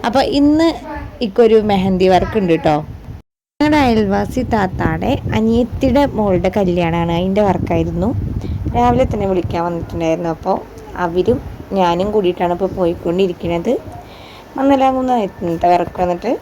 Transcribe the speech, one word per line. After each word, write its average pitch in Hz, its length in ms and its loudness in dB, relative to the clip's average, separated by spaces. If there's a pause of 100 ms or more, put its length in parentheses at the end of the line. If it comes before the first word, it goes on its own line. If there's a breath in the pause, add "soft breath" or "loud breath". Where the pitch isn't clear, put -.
അപ്പോൾ 240 260 2
ഇന്ന് 302 380 4 (540)
ഇക്കൊരു 220 400 4
മെഹന്തി 190 460 2
വർക്ക് 185 300 4
ഉണ്ട് 180 140 2
കേട്ടോ. 156 240 2 (840)
ഞങ്ങളുടെ 302 180 2
അയൽവാസി 220 640 2
താത്താടെ 190 720 0 (200)
അനിയത്തിയുടെ 240 760 2
മോളുടെ 190 440 0
കല്യാണമാണ്, 170 640 0
അതിൻ്റെ 190 320 0
വർക്കായിരുന്നു. 175 680 0 (640 loud breath)
രാവിലെ 240 340 2
തന്നെ 202 220 -2
വിളിക്കാൻ 175 360 -2
വന്നിട്ടുണ്ടായിരുന്നു. 170 640 -2
അപ്പോൾ 180 280 -2 (380)
അവരും 180 440 0 (320)
ഞാനും 185 380 0
കൂടിയിട്ടാണ് 180 420 0
ഇപ്പോൾ 185 240 -2
പോയിക്കൊണ്ടിരിക്കുന്നത്. 175 960 -2 (840 loud breath)
മന്നലാകുന്ന 262 600 2
ഇന്നത്തെ 175 560 -2
വർക്ക് 175 300 0
വന്നിട്ട്. 180 400 -2